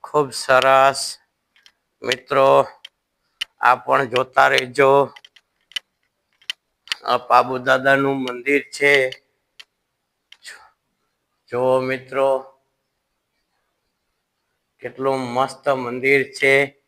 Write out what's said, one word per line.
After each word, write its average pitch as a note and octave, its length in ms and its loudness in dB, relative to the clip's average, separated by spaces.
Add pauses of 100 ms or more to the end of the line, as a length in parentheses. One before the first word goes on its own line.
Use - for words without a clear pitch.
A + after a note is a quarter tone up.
ખૂબ D3 280 -2
સરસ C3+ 880 2 (840)
મિત્રો, C3+ 640 0 (920)
આ A#2+ 140 2
પણ C3+ 300 -2
જોતા C3 440 0
રહેજો. C3+ 680 2 (1900)
આ B2 120 0
પાબુ B2 420 0
દાદાનું C3+ 640 0
મંદિર B2+ 480 -4
છે. C#3 400 0 (2500)
જો B2+ 320 0
મિત્રો, C3 800 -4 (2250)
કેટલું C3 420 -6
મસ્ત C3 480 -4
મંદિર C3 640 -2
છે. C#3 560 0